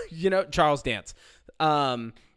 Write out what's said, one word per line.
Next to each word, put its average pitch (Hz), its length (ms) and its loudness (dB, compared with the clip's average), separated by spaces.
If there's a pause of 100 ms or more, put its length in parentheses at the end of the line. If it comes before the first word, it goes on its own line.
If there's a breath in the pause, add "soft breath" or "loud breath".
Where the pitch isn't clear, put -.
(120)
you 170 180 -2
know, 190 140 2
Charles 151 400 2
Dance. 110 320 -6 (440 soft breath)
Um, 135 540 0 (240 soft breath)